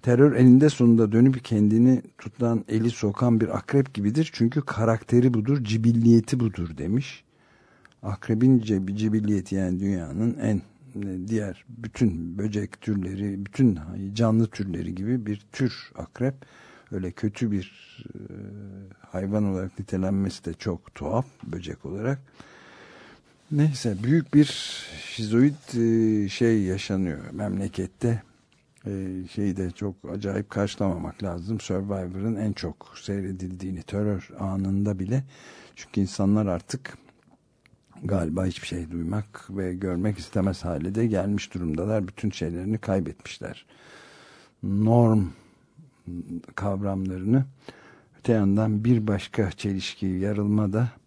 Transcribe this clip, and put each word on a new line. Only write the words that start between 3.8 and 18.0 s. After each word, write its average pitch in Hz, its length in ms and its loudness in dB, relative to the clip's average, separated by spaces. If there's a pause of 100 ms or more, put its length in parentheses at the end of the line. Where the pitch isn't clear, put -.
gibidir. 113 400 0
Çünkü 120 280 0
karakteri 120 720 2
budur, 123 300 0
cibilliyeti 113 760 4
budur." 87 380 -2
demiş. 98 460 -4 (800)
Akrebin 117 560 4
cib-, 98 360 0
cibilliyeti 107 600 0
yani 92 240 -2
dünyanın 95 640 -2
en, 110 200 2 (340)
e, 95 320 -8
diğer 104 420 -6
bütün 107 680 -2
böcek 104 440 -4
türleri, 98 640 -4
bütün 104 340 2 (340)
canlı 113 340 4
türleri 90 480 -6
gibi 110 300 -4
bir 104 260 -8
tür - 440 -4
akrep. - 400 -6 (560)
Öyle 95 200 -6
kötü 107 400 -4
bir, - 460 -8 (180)